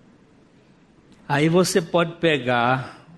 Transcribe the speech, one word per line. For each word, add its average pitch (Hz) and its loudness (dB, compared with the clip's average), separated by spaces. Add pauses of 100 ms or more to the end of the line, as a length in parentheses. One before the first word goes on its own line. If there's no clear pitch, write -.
(1300)
Aí 147 0
você 175 2
pode 170 -2
pegar 127 -2 (140)